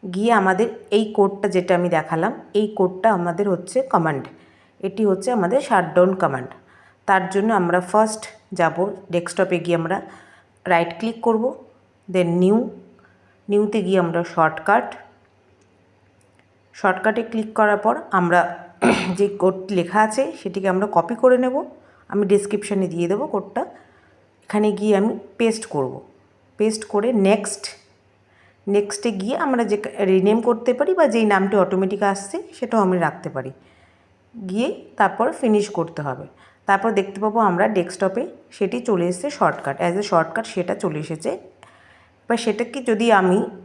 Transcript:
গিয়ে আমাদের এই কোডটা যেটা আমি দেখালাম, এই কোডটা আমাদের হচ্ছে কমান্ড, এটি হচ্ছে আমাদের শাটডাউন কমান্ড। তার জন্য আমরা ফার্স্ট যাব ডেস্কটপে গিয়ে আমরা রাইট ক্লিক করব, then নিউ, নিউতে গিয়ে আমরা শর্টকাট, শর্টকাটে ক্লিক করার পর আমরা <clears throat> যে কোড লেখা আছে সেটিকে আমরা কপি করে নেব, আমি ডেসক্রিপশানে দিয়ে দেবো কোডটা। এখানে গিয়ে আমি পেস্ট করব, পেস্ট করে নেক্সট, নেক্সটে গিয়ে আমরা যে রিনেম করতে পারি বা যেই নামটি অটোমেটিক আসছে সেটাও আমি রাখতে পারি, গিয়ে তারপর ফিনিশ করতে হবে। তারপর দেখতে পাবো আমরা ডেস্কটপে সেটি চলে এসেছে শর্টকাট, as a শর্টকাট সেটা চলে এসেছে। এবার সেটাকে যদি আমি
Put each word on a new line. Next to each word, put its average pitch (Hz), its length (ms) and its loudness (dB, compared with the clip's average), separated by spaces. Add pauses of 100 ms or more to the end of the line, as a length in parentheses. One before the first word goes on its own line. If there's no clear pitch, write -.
(140)
গিয়ে 214 200 2
আমাদের 196 340 2 (240)
এই 214 220 2
কোডটা 196 340 2
যেটা 185 280 2
আমি 175 140 0
দেখালাম, 165 440 0 (200)
এই 208 140 2
কোডটা 190 440 0
আমাদের 180 380 0
হচ্ছে 180 320 -2
কমান্ড, 165 460 0 (520)
এটি 196 260 -2
হচ্ছে 196 260 0
আমাদের 226 300 2
শাটডাউন 185 540 2
কমান্ড। 139 320 -2 (580)
তার 185 240 2
জন্য 196 240 0
আমরা 180 280 2
ফার্স্ট 214 460 0 (260)
যাব 180 420 0 (160)
ডেস্কটপে 175 480 -2
গিয়ে 165 180 -2
আমরা 165 240 -4 (680)
রাইট 170 320 0
ক্লিক 226 220 -6
করব, 226 420 -2 (480)
then 180 140 2
নিউ, 185 440 2 (800)
নিউতে 208 320 0
গিয়ে 185 180 2
আমরা 170 240 0
শর্টকাট, - 720 0 (1800)
শর্টকাটে 220 500 0
ক্লিক 220 300 -6
করার 208 240 2
পর 226 200 0 (140)
আমরা 180 520 2 (180)
<clears throat> 185 360 0
যে 202 100 2
কোড 185 280 0 (140)
লেখা 180 320 0
আছে 262 300 0 (120)
সেটিকে 190 260 -4
আমরা 185 220 0
কপি 165 240 0
করে 254 220 6
নেব, 254 260 0 (440)
আমি 202 180 0
ডেসক্রিপশানে 202 640 0
দিয়ে 170 200 -2
দেবো 214 200 -2
কোডটা। 202 340 -4 (840)
এখানে 208 280 0
গিয়ে 202 260 2
আমি 208 220 0 (180)
পেস্ট 226 280 0
করব, 131 360 -6 (560)
পেস্ট 214 280 -2
করে 214 280 0
নেক্সট, 202 520 2 (1000)
নেক্সটে 208 440 0
গিয়ে 196 260 -4
আমরা 254 260 0
যে 208 180 0 (180)
রিনেম 196 420 4
করতে 233 320 2
পারি 294 200 2
বা 330 140 4
যেই 226 180 2
নামটি 196 320 4
অটোমেটিক 190 460 2
আসছে 196 400 -2 (100)
সেটাও 226 280 -2
আমি 185 180 2
রাখতে 156 300 -4
পারি, 131 220 -8 (960)
গিয়ে 247 360 -4 (120)
তারপর 208 340 0
ফিনিশ 214 380 0
করতে 160 320 -6
হবে। 143 260 -8 (380)
তারপর 202 260 2
দেখতে 196 300 -2
পাবো 214 180 0
আমরা 196 280 2
ডেস্কটপে 190 600 -2 (240)
সেটি 202 280 -4
চলে 180 280 0
এসেছে 180 220 -4
শর্টকাট, 160 520 -2
as 175 180 0
a - 20 -4
শর্টকাট 202 440 0
সেটা 185 300 -4
চলে 160 240 -4
এসেছে। 160 300 -8
এবার - 1080 -10
সেটাকে 233 460 -4
যদি 226 280 2
আমি 190 320 4 (220)